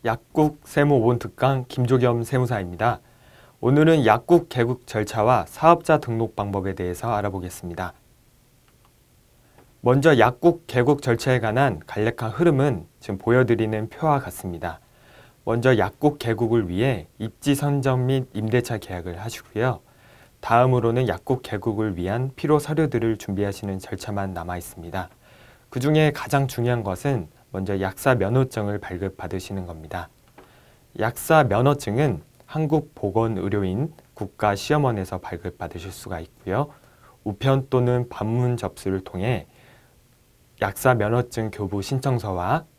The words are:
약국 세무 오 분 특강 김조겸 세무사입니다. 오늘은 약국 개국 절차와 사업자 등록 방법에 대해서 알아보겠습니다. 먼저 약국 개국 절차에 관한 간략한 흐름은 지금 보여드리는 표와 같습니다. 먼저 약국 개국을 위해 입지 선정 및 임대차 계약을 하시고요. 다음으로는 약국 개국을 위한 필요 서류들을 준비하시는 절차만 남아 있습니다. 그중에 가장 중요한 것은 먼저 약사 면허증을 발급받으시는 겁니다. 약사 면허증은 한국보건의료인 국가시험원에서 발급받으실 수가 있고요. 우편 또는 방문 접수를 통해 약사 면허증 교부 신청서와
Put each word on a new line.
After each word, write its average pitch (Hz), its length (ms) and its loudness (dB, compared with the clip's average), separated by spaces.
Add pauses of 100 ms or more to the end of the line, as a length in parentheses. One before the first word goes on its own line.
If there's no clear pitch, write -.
약국 147 600 0
세무 143 320 4
오 117 40 4
분 120 160 4
특강 127 500 -2
김조겸 123 560 2
세무사입니다. 113 760 -2 (600)
오늘은 147 460 6
약국 165 440 4
개국 123 360 -2
절차와 107 600 0
사업자 165 500 4
등록 113 380 -4
방법에 98 400 -4
대해서 90 360 -6
알아보겠습니다. 90 800 -6 (1900)
먼저 135 380 6
약국 165 480 4
개국 127 340 2
절차에 127 380 0
관한 110 480 0
간략한 110 460 -2
흐름은 139 520 2 (140)
지금 98 180 -6
보여드리는 110 720 2
표와 151 300 0
같습니다. 87 600 -10 (640)
먼저 120 360 4
약국 147 400 0
개국을 113 500 0
위해 101 380 -2 (100)
입지 135 380 -2
선정 139 500 0
및 131 280 0
임대차 110 440 0
계약을 90 420 -10
하시고요. 113 600 -6 (600)
다음으로는 123 680 2
약국 113 340 -4
개국을 104 560 -4
위한 110 380 -4
필요 151 240 2
서류들을 123 580 -2
준비하시는 98 640 -4
절차만 98 560 -8
남아 87 220 -8
있습니다. 85 520 -10 (640)
그중에 151 400 2
가장 139 360 -2
중요한 120 360 -2
것은 98 440 -4 (280)
먼저 95 260 -4
약사 110 340 0
면허증을 107 640 0
발급받으시는 92 880 -8
겁니다. 82 420 -12 (920)
약사 143 440 2
면허증은 123 800 0 (240)
한국보건의료인 110 1500 -2 (220)
국가시험원에서 104 1040 -2
발급받으실 87 720 -12
수가 90 280 -12
있고요. 110 500 -6 (540)
우편 135 460 0
또는 123 400 2
방문 120 480 -2
접수를 95 460 -6
통해 98 420 -4 (1160)
약사 120 320 2
면허증 113 560 -2
교부 98 320 -6
신청서와 120 840 -2 (140)